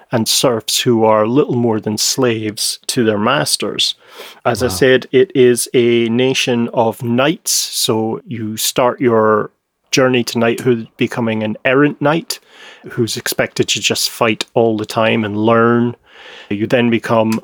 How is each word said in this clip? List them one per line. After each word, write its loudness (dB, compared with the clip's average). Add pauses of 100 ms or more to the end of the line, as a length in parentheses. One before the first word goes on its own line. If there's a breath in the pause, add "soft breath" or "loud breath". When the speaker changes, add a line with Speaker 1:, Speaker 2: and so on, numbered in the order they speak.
(120 soft breath)
Speaker 1:
and 0
serfs 0
who 2
are 4
little 2
more 0
than -4
slaves -2
to 0
their 2
masters. -2 (500 loud breath)
As 0
I 0
Speaker 2:
Wow. -4
Speaker 1:
said, 2
it 4
is 4
a 2
nation 0
of -2
knights, 0
so -2
you -8
start 0
your 2 (420)
journey 2
to -6
knighthood 0 (100)
becoming -2
an -4
errant 2
knight -2 (520 loud breath)
who's -4
expected -4
to -2
just -2
fight -2
all 2
the -6
time 0
and -4
learn. 2 (540 loud breath)
You -2
then 0
become 0